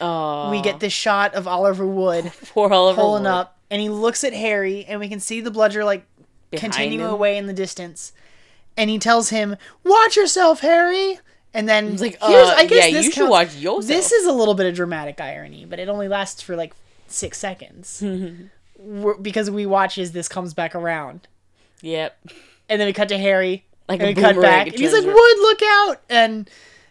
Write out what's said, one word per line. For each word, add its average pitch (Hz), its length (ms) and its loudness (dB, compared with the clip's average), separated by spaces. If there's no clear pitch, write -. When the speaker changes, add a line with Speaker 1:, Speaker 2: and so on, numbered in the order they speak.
Speaker 1:
Aw. 156 520 -4
Speaker 2:
we 208 100 -4
get 196 180 -4
this 202 120 -4
shot 202 420 -2
of 190 140 -6
Oliver 190 380 0
Wood 185 440 -2
Speaker 1:
<laughs> - 80 -20
Poor 208 220 2
Oliver 185 280 4
Speaker 2:
pulling 208 240 2
Speaker 1:
Wood. 196 60 0
Speaker 2:
up, 180 280 -4
and 202 140 -6
he 214 60 -4
looks 214 340 -4
at 269 100 -4
Harry, 202 540 -4
and 208 140 -10
we 208 80 -10
can 208 100 -10
see 226 220 -8
the 226 100 -8
bludger, 214 340 0
like, 202 220 -2
Speaker 1:
Behind 190 220 -6
Speaker 2:
continue 143 280 -4
Speaker 1:
him. 220 100 -6
Speaker 2:
away 208 260 -2
in 202 100 -8
the 196 60 -10
distance. 180 600 -12
And 220 120 -2
he 220 120 -2
tells 233 300 2
him, 208 260 -4
"Watch 427 340 4
yourself, 359 440 2
Harry!" 349 580 0
And 214 120 -4
then 214 260 0
Speaker 1:
He's 185 100 -6
like, 233 200 -6
Speaker 2:
here's, 392 260 8
Speaker 1:
"Uh, - 100 4
Speaker 2:
I 330 80 6
guess 403 200 6
Speaker 1:
yeah, - 60 4
Speaker 2:
this 311 140 2
Speaker 1:
you 302 60 0
should 277 80 -6
Speaker 2:
counts. 339 100 4
Speaker 1:
watch 170 260 2
yourself." 190 300 -4
Speaker 2:
This 330 260 0
is 427 140 2
a 349 60 2
little 220 220 2
bit 190 120 0
of 180 80 -4
dramatic 165 460 -6
irony, 147 440 -14
but 175 140 -14
it 185 100 -10
only 202 180 -6
lasts 196 360 -8
for, 180 140 -10
like, 165 180 -10
six - 320 -12
seconds. - 640 -14
Speaker 1:
<laughs> - 360 -20
Speaker 2:
We're, 208 380 -6
because 202 340 -6
we 208 160 -6
watch 190 320 0
as 180 140 -8
this 175 160 -10
comes 180 260 -10
back 165 200 -8
around. 165 520 -8
Speaker 1:
Yep. 160 360 -8
Speaker 2:
And 220 120 -2
then 208 60 0
we 196 60 -2
cut 208 160 -2
to 202 100 -4
Harry, 190 460 0
Speaker 1:
Like 185 120 -4
Speaker 2:
and 202 100 2
Speaker 1:
a - 20 -4
Speaker 2:
we - 20 -4
cut 202 220 6
Speaker 1:
boomerang, 185 160 6
Speaker 2:
back, 185 160 2
Speaker 1:
it 214 60 -12
Speaker 2:
and 240 60 -8
he's 320 120 2
Speaker 1:
turns 427 140 2
Speaker 2:
like, 392 80 0
Speaker 1:
around. - 20 10
Speaker 2:
"Wood, 466 240 10
look 427 220 4
out!" 415 380 2
And 220 400 0